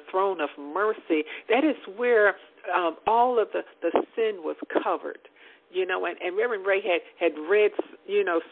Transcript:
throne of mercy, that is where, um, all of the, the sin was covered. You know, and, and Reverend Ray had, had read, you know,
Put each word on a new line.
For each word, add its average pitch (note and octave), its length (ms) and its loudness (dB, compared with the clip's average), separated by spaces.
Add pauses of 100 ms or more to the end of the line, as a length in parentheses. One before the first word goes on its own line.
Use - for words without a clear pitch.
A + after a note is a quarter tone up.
throne F#3+ 320 0
of C#3+ 160 -2
mercy, D#3+ 680 -2 (240)
that B3+ 160 4
is D4 120 2 (200)
where, G#3+ 400 4 (400)
um, E3+ 300 0
all A#3+ 340 4
of G3+ 140 0
the, F3+ 80 -4 (220)
the E3+ 80 -2 (240)
sin G#3+ 280 -2
was D3+ 120 -6 (280)
covered. E3+ 360 -4 (500)
You F#3 160 -4
know, F#3 200 -4
and, F3 160 -6
and F3+ 140 -6
Reverend G#3+ 300 -2
Ray G3 160 2
had, F3 200 0 (180)
had E3 180 0 (120)
read, G#3 220 4 (360)
you G3+ 160 2
know, E3+ 160 0 (120)